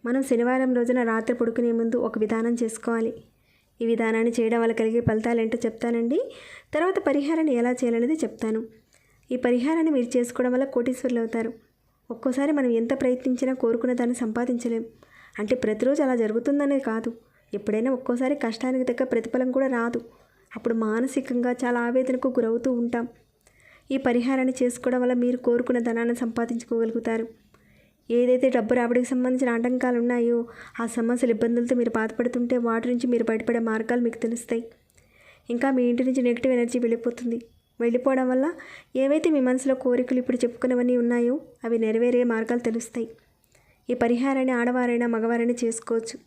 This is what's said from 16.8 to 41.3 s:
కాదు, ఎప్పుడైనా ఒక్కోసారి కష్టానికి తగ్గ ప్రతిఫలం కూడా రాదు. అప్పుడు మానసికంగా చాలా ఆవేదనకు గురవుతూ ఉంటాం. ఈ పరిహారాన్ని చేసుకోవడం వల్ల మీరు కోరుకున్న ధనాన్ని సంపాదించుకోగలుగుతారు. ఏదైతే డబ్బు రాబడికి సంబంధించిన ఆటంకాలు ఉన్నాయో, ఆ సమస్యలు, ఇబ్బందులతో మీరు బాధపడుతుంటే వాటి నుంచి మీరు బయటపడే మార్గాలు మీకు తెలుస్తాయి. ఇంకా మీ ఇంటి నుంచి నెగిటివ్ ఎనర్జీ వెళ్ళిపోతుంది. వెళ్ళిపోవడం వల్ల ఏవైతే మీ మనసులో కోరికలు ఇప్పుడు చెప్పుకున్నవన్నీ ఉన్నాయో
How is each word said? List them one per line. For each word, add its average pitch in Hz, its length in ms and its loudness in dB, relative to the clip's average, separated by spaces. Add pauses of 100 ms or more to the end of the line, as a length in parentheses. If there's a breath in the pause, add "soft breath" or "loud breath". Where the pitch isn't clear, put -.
కాదు, 226 240 -4 (420 soft breath)
ఎప్పుడైనా 214 440 0
ఒక్కోసారి 254 480 -2
కష్టానికి 254 440 -2
తగ్గ 254 240 -2
ప్రతిఫలం 247 440 0
కూడా 269 200 2
రాదు. 233 240 -2 (500 soft breath)
అప్పుడు 226 260 -4 (100)
మానసికంగా 247 680 -2 (100)
చాలా 240 260 0
ఆవేదనకు 254 500 0
గురవుతూ 233 320 0 (100)
ఉంటాం. 233 240 -2 (840 soft breath)
ఈ 269 160 -2
పరిహారాన్ని 254 540 2
చేసుకోవడం 247 420 0
వల్ల 247 220 2
మీరు 247 140 0 (100)
కోరుకున్న 247 400 2
ధనాన్ని 233 340 0
సంపాదించుకోగలుగుతారు. 226 1040 -2 (840 soft breath)
ఏదైతే 247 460 4
డబ్బు 233 220 2
రాబడికి 240 320 2
సంబంధించిన 254 480 0
ఆటంకాలు 247 460 0
ఉన్నాయో, 240 360 2 (420 loud breath)
ఆ 233 40 0 (100)
సమస్యలు, 240 400 2
ఇబ్బందులతో 233 460 2
మీరు 233 180 0
బాధపడుతుంటే 240 680 0
వాటి 226 260 0
నుంచి 247 220 -2
మీరు 226 160 2
బయటపడే 226 400 0
మార్గాలు 220 380 0
మీకు 226 180 -4
తెలుస్తాయి. 233 380 -4 (840 soft breath)
ఇంకా 240 280 0
మీ 247 140 4
ఇంటి 247 180 0
నుంచి 254 180 0
నెగిటివ్ 240 300 2
ఎనర్జీ 240 280 0
వెళ్ళిపోతుంది. 233 540 -2 (400)
వెళ్ళిపోవడం 247 540 2
వల్ల 262 120 2 (580 loud breath)
ఏవైతే 302 320 2
మీ 269 140 2
మనసులో 262 260 2 (120)
కోరికలు 247 360 2
ఇప్పుడు 247 200 -2
చెప్పుకున్నవన్నీ 247 600 0
ఉన్నాయో 240 320 2 (300)